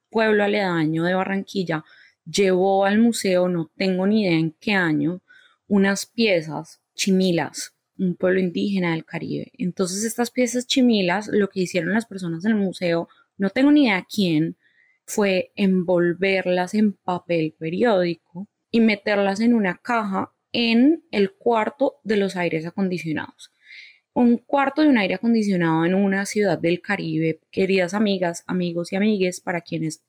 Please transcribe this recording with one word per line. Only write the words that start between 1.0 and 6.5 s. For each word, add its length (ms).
de 100
Barranquilla 680
llevó 600
al 140
museo, 500
no 280
tengo 300
ni 160
idea 160
en 220
qué 120
año, 500
unas 400
piezas 760